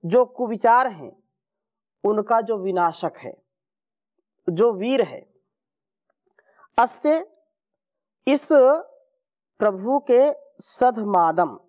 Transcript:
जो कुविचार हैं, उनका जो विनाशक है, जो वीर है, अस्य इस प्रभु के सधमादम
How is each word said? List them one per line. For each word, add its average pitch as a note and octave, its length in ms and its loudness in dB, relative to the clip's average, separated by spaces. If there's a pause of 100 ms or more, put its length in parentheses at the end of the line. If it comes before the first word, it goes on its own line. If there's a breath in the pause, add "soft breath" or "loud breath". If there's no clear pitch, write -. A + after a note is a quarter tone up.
जो A3+ 220 2
कुविचार A#3+ 600 0
हैं, E3 240 -12 (920)
उनका G#3+ 360 0
जो A3 180 -4
विनाशक F3+ 580 -2
है, - 160 -16 (1160)
जो G#3 240 0
वीर A#3 300 -2
है, - 180 -8 (1600 soft breath)
अस्य C4+ 480 -2 (1000)
इस C#4 220 -2 (1120)
प्रभु G#3 400 -2
के C4+ 320 2 (300)
सधमादम F3+ 960 0 (100)